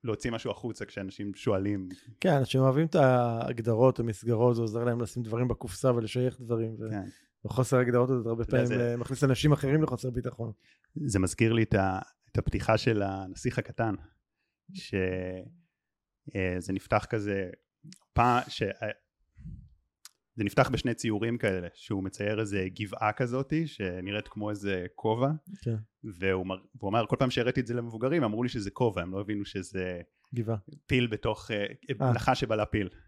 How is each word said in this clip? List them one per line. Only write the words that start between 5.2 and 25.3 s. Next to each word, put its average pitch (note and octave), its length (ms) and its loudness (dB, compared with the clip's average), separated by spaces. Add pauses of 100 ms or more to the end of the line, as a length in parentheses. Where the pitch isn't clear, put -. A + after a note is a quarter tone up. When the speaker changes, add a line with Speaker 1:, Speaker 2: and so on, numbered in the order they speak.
Speaker 2:
דברים A2+ 240 0
בקופסה A#2+ 440 0
ולשייך B2 500 0
דברים, A2+ 380 -2
ו-, A2 100 -6
Speaker 1:
כן. G2+ 140 -4 (420)
Speaker 2:
וחוסר B2 320 2
ההגדרות B2 320 4
הזה A#2+ 200 0
הרבה A#2 140 -2
Speaker 1:
אתה A#2+ 140 2
יודע, B2 80 4
Speaker 2:
פעמים, A#2+ 140 2
Speaker 1:
זה A#2+ 120 2
Speaker 2:
אה, A#2+ 60 -2
מכניס B2 260 -2
אנשים C#3 280 4
אחרים D3 320 4
לחוסר B2+ 260 -2
ביטחון. A#2+ 420 -6 (440)
Speaker 1:
זה B2 240 0
מזכיר A2 340 4
לי A2+ 100 4
את - 100 2
ה-, F#2+ 260 4 (320)
את - 60 -2
הפתיחה - 400 2
של A2 240 2
הנסיך G2 580 -4
הקטן, A2 360 -2 (800)
ש-, F#3 220 -10 (1400)
אה, F#2 240 0
זה F#2+ 140 -6
נפתח G#2 360 0
כזה, G2+ 400 -2 (640)
פע-, B2 340 4
ש-, - 160 -6
אה, G#2+ 280 -6 (1500)
זה A2 60 -2
נפתח A#2 260 2
בשני B2 240 -2
ציורים A2+ 440 -2
כאלה, F#2 360 0
שהוא G2 300 -6
מצייר G2+ 360 -2
איזה G2 280 -2 (120)
גבעה G#2+ 340 -2
כזאת, C3 400 -4 (120)
שנראית G2 640 -6
כמו G#2 220 -6
איזה G2 360 -4 (100)
כובע, A#2 340 0 (320)